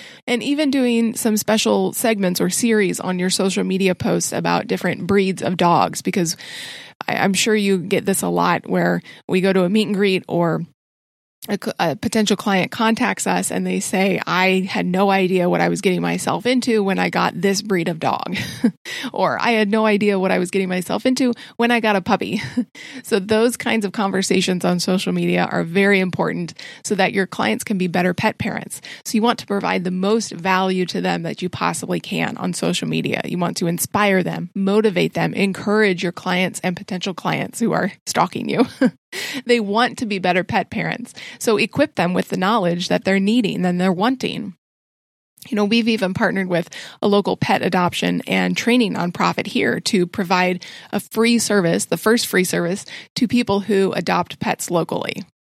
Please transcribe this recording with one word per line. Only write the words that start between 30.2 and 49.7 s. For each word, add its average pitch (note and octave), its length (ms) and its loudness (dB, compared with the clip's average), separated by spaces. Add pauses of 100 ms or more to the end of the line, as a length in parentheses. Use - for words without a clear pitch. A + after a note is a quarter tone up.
value F#3 560 0
to F3+ 140 -4
them F3 220 -2
that D#3 180 -6
you F3+ 80 -4
possibly F3 500 -4
can - 380 -4
on F3+ 160 -4
social F3 340 -2
media. - 380 -2
You - 120 -4
want F3 200 -4
to F3 100 -2
inspire F#3+ 560 0
them, E3 320 -6
motivate G3 580 2
them, E3 200 -2
encourage G3 720 0
your E3+ 80 -2
clients F3+ 520 -2
and F3+ 120 -2
potential F3+ 380 -6
clients - 460 -4
who A3+ 120 0
are D#3+ 200 0 (140)
stalking - 440 -2
you. A3 160 2 (160)
<laughs> B3 100 4 (540)
They A#3+ 140 4
want G#3+ 400 0
to B3 60 -6
be G3+ 140 -4
better F3+ 240 2
pet G3 260 0
parents. E3 440 -6 (260)
So A3 180 2
equip G#3 380 0
them F3 180 0
with F#3 160 -2
the - 80 -4
knowledge F#3 520 0
that F3 160 0
they're G3 140 4
needing G3 460 2
and F3+ 140 0
they're F#3 140 4
wanting. A3+ 640 -2 (920)
You A#3+ 80 -4
know, G#3 100 2
we've A3+ 220 2
even G3+ 260 0
partnered F#3+ 340 0
with F3 200 -2 (340)
a A3 60 -2
local G3+ 300 2
pet - 240 0
adoption F3+ 640 0
and F#3 300 0
training A#3 380 2
nonprofit F3 520 -2
here - 340 -2